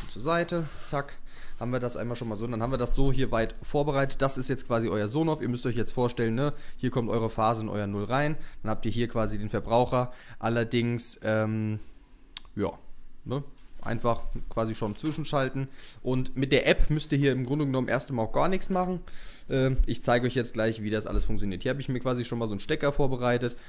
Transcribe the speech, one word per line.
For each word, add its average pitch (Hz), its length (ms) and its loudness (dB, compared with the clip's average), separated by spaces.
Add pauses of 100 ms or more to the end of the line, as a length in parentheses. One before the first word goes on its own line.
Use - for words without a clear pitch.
(100)
zur 101 100 -8
Seite. 170 460 0 (180)
Zack, - 320 -4 (420)
haben 120 140 -4
wir 127 80 0
das 120 160 -4
einmal 117 200 -4
schon 120 120 -6
mal 107 80 -4
so. 110 80 -4
Und 123 60 -4
dann 113 100 -2
haben 120 100 0
wir 131 60 0
das 120 180 2
so 135 160 8
hier 123 200 4
weit 113 320 2
vorbereitet. 139 580 2
Das 135 160 2
ist 131 140 -2
jetzt 123 160 -2
quasi 113 240 0
euer 104 180 0
Sonoff. 156 320 0
Ihr 117 80 -2
müsst 123 160 -2
euch 120 120 0
jetzt 110 160 2
vorstellen, 120 420 2
ne? 143 180 0 (240)
Hier 127 140 -2
kommt 117 180 0
eure 113 220 0
Phase 110 320 2
in 107 80 -4
euer 101 160 -2
Null 101 180 -2
rein. 147 320 0 (260)
Dann 110 80 0
habt 110 140 0
ihr 110 80 2
hier 117 160 0
quasi 107 300 0
den 104 100 -2
Verbraucher. 120 640 2 (260)
Allerdings, 117 840 0
ähm, 107 560 0 (760)
ja, 92 200 -2 (500)
ne? 131 180 -4 (380)
Einfach 117 420 0 (260)
quasi 113 260 -2
schon 104 220 -4
zwischenschalten. 139 720 -2 (340)
Und 127 340 0
mit 131 160 0
der 135 140 6
App - 220 8
müsst 151 240 0
ihr 139 60 4
hier 139 140 4
im 127 120 0
Grunde 143 220 0
genommen 131 220 0
erst 127 200 0
einmal 117 160 0
auch 113 80 -2
gar 147 160 4
nichts 185 220 0
machen. 180 300 0 (500)
Ähm, 131 340 2
ich - 180 0
zeige 123 240 4
euch 120 80 -2
jetzt 120 200 -2
gleich, 110 280 0
wie 107 60 -4
das 107 180 0
alles 101 200 4
funktioniert. 101 360 2
Hier 127 80 0
habe 131 120 -2
ich - 80 -6
mir 123 100 -2
quasi 123 240 0
schon 120 140 -4
mal 117 80 -2
so 104 80 -2
einen 98 60 -4
Stecker 156 320 0
vorbereitet. 123 640 2 (120)